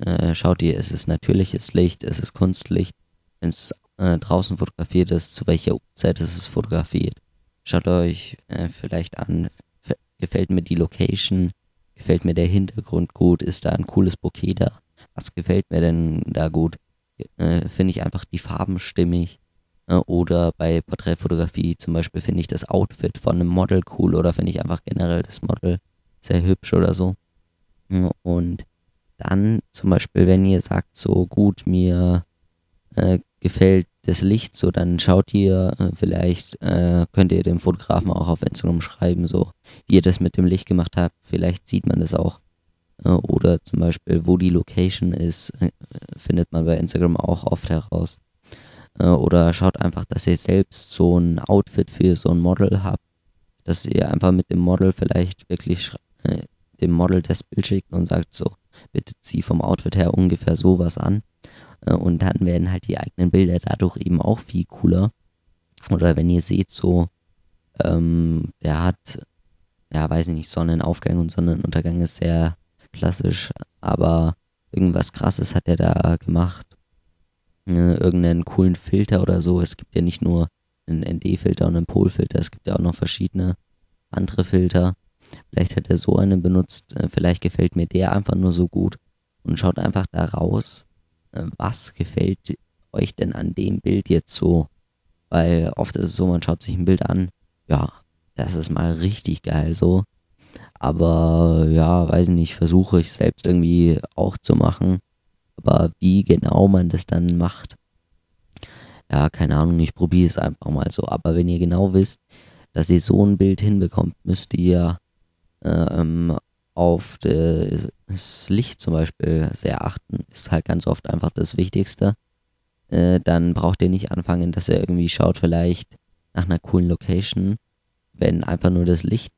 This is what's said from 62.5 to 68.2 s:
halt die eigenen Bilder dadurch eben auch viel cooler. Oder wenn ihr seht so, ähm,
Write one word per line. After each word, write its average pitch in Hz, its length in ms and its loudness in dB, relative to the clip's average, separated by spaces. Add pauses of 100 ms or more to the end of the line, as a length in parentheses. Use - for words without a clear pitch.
halt 85 160 -6
die 90 80 -4
eigenen - 340 -2
Bilder 90 280 4
dadurch - 400 -2
eben 87 240 0
auch 107 160 0
viel - 260 -6
cooler. 90 480 0 (800)
Oder 87 260 2
wenn 85 140 2
ihr 87 100 4
seht 95 300 -2
so, 87 380 0 (760)
ähm, 82 680 0 (100)